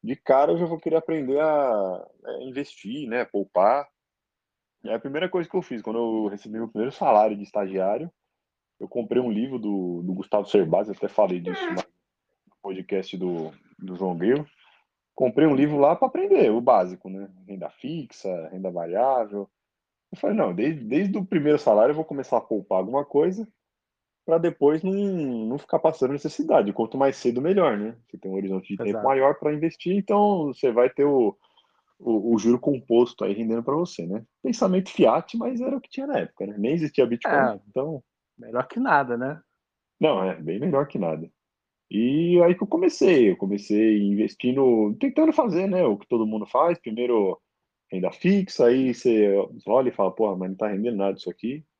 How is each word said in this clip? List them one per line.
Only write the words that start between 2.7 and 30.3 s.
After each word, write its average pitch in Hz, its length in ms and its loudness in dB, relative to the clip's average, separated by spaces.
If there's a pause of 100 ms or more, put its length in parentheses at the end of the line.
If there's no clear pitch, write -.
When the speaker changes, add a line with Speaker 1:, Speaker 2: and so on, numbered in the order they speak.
Speaker 1:
né, 117 180 -4
poupar. 104 640 0 (960)
E 107 60 -12
a 110 100 -2
primeira 156 300 -6
coisa 175 180 -4
que - 80 -12
eu 185 60 -2
fiz, 120 200 -10
quando 113 180 -6
eu 110 280 -2
recebi 104 300 -10
meu 113 120 -8
primeiro 117 220 -4
salário 107 460 4
de 101 60 -12
estagiário, 101 640 -4 (720)
eu - 80 -12
comprei 120 340 -2
um 123 100 -2
livro 123 280 -4
do, 92 420 -4
do 92 120 -6
Gustavo 101 340 -2
Cerbasi, 95 420 2
eu - 60 -8
até - 140 -6
falei 92 320 0
disso 90 200 -8 (100)
no 180 120 -6 (800)
podcast 95 560 -6
do, 85 340 -4 (260)
do 92 180 -12
João 90 220 -4
Grilo. 127 280 0 (680)
Comprei 131 320 2
um 143 80 4
livro 147 220 2
lá 143 180 6
pra 262 120 0
aprender 359 440 2
o 117 100 0
básico, 95 480 2
né? 95 200 -12 (180)
Renda 95 220 -12
fixa, 98 840 -10
renda 92 200 -8
variável. 101 800 -2 (640)
Eu - 60 -16
falei, - 180 -2
não, 127 180 0
desde, 135 300 -4
desde 180 340 -2
o 185 80 -4
primeiro 151 340 0
salário 113 320 4
eu 147 40 -2
vou 156 100 -6
começar 135 320 -4
a 110 40 0
poupar 95 380 -4
alguma 123 260 -2
coisa 185 420 0 (800)
pra 165 120 2
depois 160 460 2
não, 190 100 0
não 143 640 -2
ficar - 220 -2
passando 139 340 0
necessidade. 143 580 0
Quanto 113 260 -4
mais 135 200 2
cedo, 123 240 -2
melhor, 160 360 2
né? 110 200 -8 (100)
Você - 100 -20
tem 95 140 -10
um 95 40 -6
horizonte 95 340 -6
de 101 80 -8
tempo 98 120 -4
Speaker 2:
Exato. 107 160 -4
Speaker 1:
maior 135 320 4
pra 151 160 -2
investir, 165 420 -4
então 202 520 2